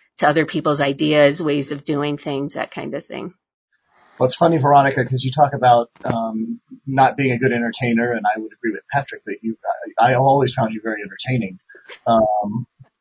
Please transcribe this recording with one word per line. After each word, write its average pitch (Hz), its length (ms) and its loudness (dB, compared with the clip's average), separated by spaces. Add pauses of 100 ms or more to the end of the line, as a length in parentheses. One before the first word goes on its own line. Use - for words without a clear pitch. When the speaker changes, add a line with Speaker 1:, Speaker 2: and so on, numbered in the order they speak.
(180)
Speaker 1:
to - 100 2
other 151 180 2
people's 151 360 -2
ideas, 147 600 2
ways 147 300 -2
of 143 120 -10
doing 147 340 -4
things, 143 360 -8
that - 180 -8
kind 147 220 -10
of 143 120 -10
thing. - 280 -12 (840)
Speaker 2:
Well, 127 80 2
it's - 80 -4
funny, 165 220 2
Veronica, 139 460 4
'cause 123 200 -4
you 131 80 -2
talk 143 220 2
about, 120 360 4 (160)
um, 113 540 -4 (260)
not 131 320 2
being 135 140 0
a 117 80 -2
good 127 120 2
entertainer, 117 600 0
and 113 160 -4
I 110 120 -2
would 110 140 -12
agree 113 180 -6
with 98 200 -12
Patrick - 320 -6
that 104 180 -10
you, 113 160 -6 (420)
I, 123 120 6
I 127 40 2
always 135 380 4
found 110 200 -2
you 110 100 -10
very 110 180 -6
entertaining. 101 580 -6 (460)
Um, 107 600 0 (340)